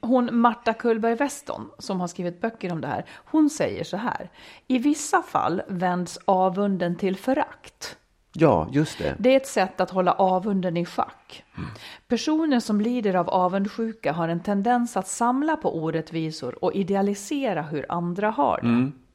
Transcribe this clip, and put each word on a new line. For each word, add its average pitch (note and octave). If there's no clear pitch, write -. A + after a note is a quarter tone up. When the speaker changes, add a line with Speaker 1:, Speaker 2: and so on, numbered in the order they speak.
Speaker 1:
hon, A#3+
Marta A3+
Kullberg A3+
Weston, -
som F#3
har F3+
skrivit F3
böcker A3+
om D#3+
det C#3
här, A2
hon D4+
säger C3+
så F3+
här: -
"I B3+
vissa D4+
fall -
vänds F3+
avunden F#3
till F#3+
förakt." -
Speaker 2:
Ja, G#2
just D3
det. C#2+
Speaker 1:
Det B3
är C4+
ett C4+
sätt F#3+
att F#3
hålla F#3
avunden F#3
i F3
schack. -
Speaker 2:
Mm. -
Speaker 1:
Personer D4+
som G#3
lider A3
av F3+
avundsjuka G3
har E3
en E3+
tendens A3
att F#3
samla C4+
på D#3+
orättvisor D#3+
och -
idealisera G3
hur D3+
andra F3
har A3+
det. A#2
Speaker 2:
Mm. B2+